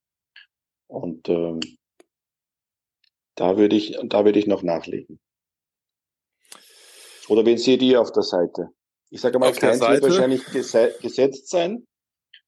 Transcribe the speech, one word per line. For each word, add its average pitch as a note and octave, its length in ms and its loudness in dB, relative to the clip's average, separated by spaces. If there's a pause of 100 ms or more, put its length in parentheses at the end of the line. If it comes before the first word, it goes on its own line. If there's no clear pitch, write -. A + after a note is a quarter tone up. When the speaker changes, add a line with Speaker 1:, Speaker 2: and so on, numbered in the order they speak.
(880)
Speaker 1:
Und, - 420 -10
ähm, E2+ 320 -2 (1700)
da F#2 220 0
würde G#2 200 4
ich, - 280 -4
da G2+ 200 0
würde G#2 140 4
ich G#2 80 0
noch F#2+ 160 -2
nachlegen. E2 560 -8 (2000)
Oder G#2+ 180 2
wen A#2 120 4
seht B2+ 240 2
ihr B2+ 180 4
auf A2+ 120 -2
der G#2 100 0
Seite? F2 460 -4 (420)
Ich G#2+ 100 -18
sage B2 180 0
mal, B2+ 120 4
Speaker 2:
Auf B2 80 -4
der B2 120 2
Speaker 1:
Keins B2+ 100 0
wird A#2 100 2
Speaker 2:
Seite? C#3 120 2
Speaker 1:
wahrscheinlich C3 440 2
gese-, A#2+ 540 0
gesetzt B2+ 480 -2
sein, F#3 380 -4 (600)